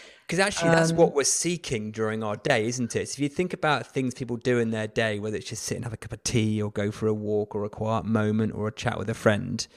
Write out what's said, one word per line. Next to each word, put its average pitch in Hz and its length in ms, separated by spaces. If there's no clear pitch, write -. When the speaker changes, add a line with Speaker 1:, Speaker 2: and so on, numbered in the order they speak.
Speaker 1:
'Cause 170 100
actually, 196 320
that's 165 220
Speaker 2:
Um, 165 40
Speaker 1:
what 165 180
we're 139 100
seeking 127 680
during 110 300
our 107 140
day, 117 300
isn't 123 300
it? 90 120
So - 60
if - 40
you 143 100
think 180 240
about 147 400
things 131 220
people 120 220
do 123 220
in 113 120
their 110 160
day, 110 320
whether 107 180
it's - 120
just - 160
sit 107 120
and 95 80
have 113 80
a 110 60
cup - 140
of 110 120
tea 107 380
or 104 80
go 104 200
for 110 160
a 110 80
walk 104 400
or 104 100
a 107 40
quiet 110 380
moment 107 480
or 104 140
a 107 40
chat - 260
with 107 120
a 113 40
friend, 101 520